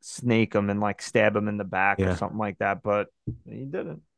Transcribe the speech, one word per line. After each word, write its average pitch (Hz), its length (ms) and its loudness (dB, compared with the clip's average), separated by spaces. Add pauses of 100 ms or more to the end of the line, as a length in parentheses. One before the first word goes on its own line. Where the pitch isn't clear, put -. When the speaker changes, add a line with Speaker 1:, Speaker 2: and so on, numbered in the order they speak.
Speaker 1:
snake 113 520 0
him 101 160 2
and, 101 120 0
like, 104 200 -2
stab 104 340 4
him 107 120 0
in 104 80 -4
the 104 80 -4
back 98 360 0
or 98 40 4
Speaker 2:
Yeah. 92 120 2
Speaker 1:
something 98 220 -6
like 104 200 -4
that, 98 260 -2
but 104 240 0 (380)
he 113 180 -12
didn't. 156 380 -10 (160)